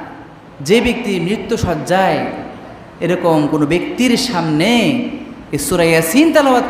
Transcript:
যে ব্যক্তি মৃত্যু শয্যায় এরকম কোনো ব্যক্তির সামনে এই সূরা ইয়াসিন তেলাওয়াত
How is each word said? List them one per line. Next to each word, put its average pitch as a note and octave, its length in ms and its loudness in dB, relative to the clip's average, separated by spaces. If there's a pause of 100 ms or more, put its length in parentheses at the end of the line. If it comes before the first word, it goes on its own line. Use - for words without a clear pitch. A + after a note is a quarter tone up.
(600)
যে G3 200 4
ব্যক্তি G3+ 380 -2
মৃত্যু G3 380 -4
শয্যায় E3+ 680 0 (760)
এরকম E3 520 0
কোনো D3+ 140 2
ব্যক্তির G#3+ 520 0
সামনে E3+ 640 0 (680)
এই C#3+ 80 -2
সূরা F3 240 0
ইয়াসিন E3 500 4
তেলাওয়াত C4+ 360 4